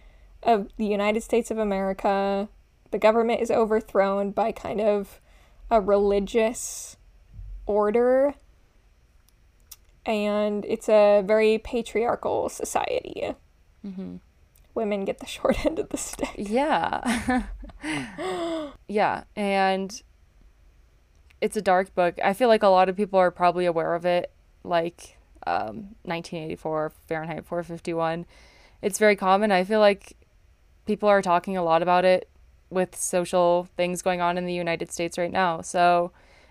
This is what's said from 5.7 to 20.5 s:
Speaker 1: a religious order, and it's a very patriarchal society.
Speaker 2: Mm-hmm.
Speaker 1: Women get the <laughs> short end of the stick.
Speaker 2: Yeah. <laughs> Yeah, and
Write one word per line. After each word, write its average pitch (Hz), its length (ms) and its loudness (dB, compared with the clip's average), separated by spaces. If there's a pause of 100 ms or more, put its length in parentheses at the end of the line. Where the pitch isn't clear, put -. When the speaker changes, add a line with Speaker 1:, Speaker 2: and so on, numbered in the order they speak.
Speaker 1:
a 226 100 4
religious 202 1160 0 (720)
order, 240 680 2 (1700)
and 208 580 -2
it's - 240 -6
a 208 360 6
very 220 340 4
patriarchal - 920 -4
society. - 840 -6 (520)
Speaker 2:
Mm-hmm. 185 300 -12 (580)
Speaker 1:
Women 208 300 -4
get - 140 -6
the - 80 -16
<laughs> - 100 -12
short - 280 0
end 320 140 0
of - 120 -6
the 294 60 -8
stick. - 400 -8
Speaker 2:
Yeah. 233 1080 0 (400)
<laughs> 311 920 -6 (160)
Yeah, - 340 0 (140)
and 190 640 -2 (1400)